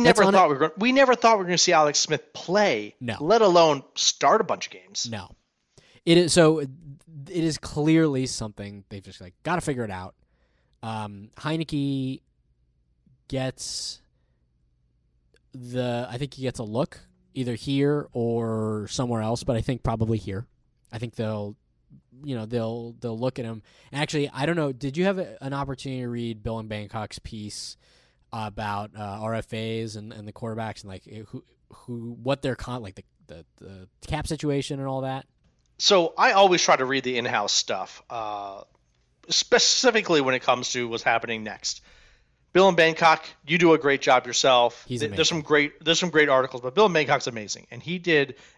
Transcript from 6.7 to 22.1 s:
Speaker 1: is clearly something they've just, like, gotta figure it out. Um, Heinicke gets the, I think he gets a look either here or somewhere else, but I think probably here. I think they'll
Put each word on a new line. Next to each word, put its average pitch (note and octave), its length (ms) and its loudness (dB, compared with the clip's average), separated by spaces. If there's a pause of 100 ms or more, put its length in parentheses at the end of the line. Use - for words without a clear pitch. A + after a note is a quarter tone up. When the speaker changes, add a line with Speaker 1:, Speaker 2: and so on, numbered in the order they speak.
Speaker 1:
is D#3+ 260 -2
clearly D3+ 720 2
something G#2 640 -10
they've G2 120 -12
just, - 200 -20
like, F2+ 120 -20 (100)
gotta E3+ 180 -2
figure B2 220 -4
it G#2 60 -8
out. F#2 240 -10 (680)
Um, G#2+ 540 -10
Heinicke C#3 840 -4 (1080)
gets - 720 -8 (1500)
the, B2 580 -6
I C3 80 -8
think C#3 160 -8
he C3 80 -12
gets B2+ 160 -4
a A#2+ 60 -8
look A2+ 360 -4 (340)
either B2 200 -4
here C#3+ 580 0
or A2 760 -2
somewhere A#2+ 340 -2
else, A2+ 200 -2
but B2 140 -2
I A2 60 -2
think B2+ 200 -6
probably A2+ 360 -2
here. G#2 280 -10 (460)
I A2 60 -12
think A#2 180 -10
they'll G#2+ 400 -6 (680)